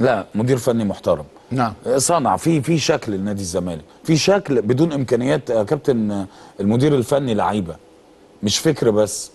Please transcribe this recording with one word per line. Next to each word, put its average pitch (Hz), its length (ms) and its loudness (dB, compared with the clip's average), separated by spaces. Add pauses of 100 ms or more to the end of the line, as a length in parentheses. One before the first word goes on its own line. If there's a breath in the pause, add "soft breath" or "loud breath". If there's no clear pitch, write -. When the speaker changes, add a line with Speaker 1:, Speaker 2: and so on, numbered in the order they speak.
Speaker 1:
لا، 113 340 2
مدير 123 220 2
فني 117 280 0
محترم. 90 400 -2 (260)
Speaker 2:
نعم. 120 220 -2 (240)
Speaker 1:
صنع 135 400 2
في، 160 260 0
في 160 160 0
شكل 139 340 0
لنادي 98 280 -4
الزمالك، 90 440 -6 (200 loud breath)
في 160 120 2
شكل 143 460 2
بدون 139 300 2
إمكانيات. 131 580 -2
يا 113 120 2
كابتن، 107 640 -2 (340 loud breath)
المدير 120 340 2
الفني 135 400 0
لعيبة، 95 420 -2 (680)
مش 104 160 -2
فكر 139 320 2
بس 104 440 0